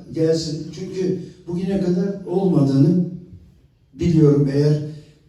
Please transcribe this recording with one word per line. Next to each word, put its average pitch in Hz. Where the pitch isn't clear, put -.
gelsin. 160
Çünkü 185
bugüne 185
kadar 185
olmadığını 165
biliyorum. 147
Eğer, 147